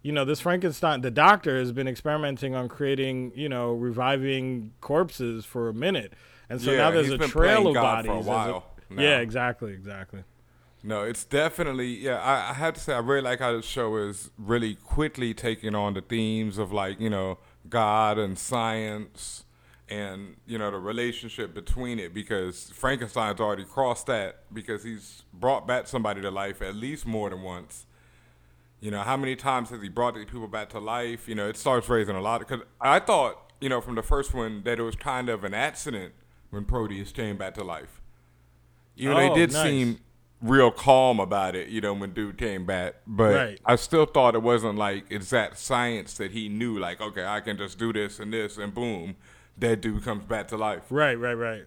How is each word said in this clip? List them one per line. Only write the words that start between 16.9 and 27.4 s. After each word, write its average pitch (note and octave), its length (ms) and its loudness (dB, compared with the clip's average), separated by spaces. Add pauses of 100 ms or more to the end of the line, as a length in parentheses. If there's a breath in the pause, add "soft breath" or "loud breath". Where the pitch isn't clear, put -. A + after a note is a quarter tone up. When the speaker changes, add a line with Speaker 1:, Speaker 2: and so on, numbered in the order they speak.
Speaker 2:
you A2 120 -2
know, F#2+ 260 -2 (320 soft breath)
God G#2+ 500 4
and G2 200 -2
science A2 1040 -4 (440 soft breath)
and, G2 480 -10 (100)
you A2+ 120 -8
know, G#2 120 -2
the G2 80 -6
relationship A2+ 760 -6
between A#2+ 440 -2
it, F2 160 -10
because G2 600 -6
Frankenstein's A#2 680 -2
already G#2 240 0
crossed B2 420 -2
that G#2+ 360 -4 (100)
because G#2 300 -8
he's A2 400 -14 (120)
brought B2 320 0
back B2 200 0
somebody G#2+ 360 -2
to G2 80 -2
life G2 320 -6
at G2 120 -6
least B2+ 320 -8
more G#2+ 240 -2
than F#2 120 -10